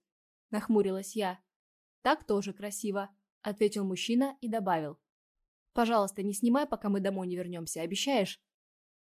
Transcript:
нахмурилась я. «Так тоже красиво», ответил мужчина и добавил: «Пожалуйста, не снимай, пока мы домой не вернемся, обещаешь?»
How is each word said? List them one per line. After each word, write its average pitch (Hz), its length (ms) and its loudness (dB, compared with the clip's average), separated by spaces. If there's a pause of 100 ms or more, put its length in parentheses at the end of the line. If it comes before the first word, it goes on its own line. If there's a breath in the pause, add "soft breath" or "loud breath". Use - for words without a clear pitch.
(520)
нахмурилась 202 640 2
я. 190 240 -2 (640)
«Так 294 240 2
тоже 202 280 -2
красиво», 202 560 -6 (320)
ответил 208 420 0
мужчина 233 580 0
и 240 60 -6
добавил: 180 520 -2 (760)
«Пожалуйста, 214 500 2
не 202 100 -2
снимай, 247 340 2
пока 214 220 -4
мы 196 100 2
домой 190 280 -2
не 180 80 -4
вернемся, 175 460 -6
обещаешь?» 196 600 0 (680)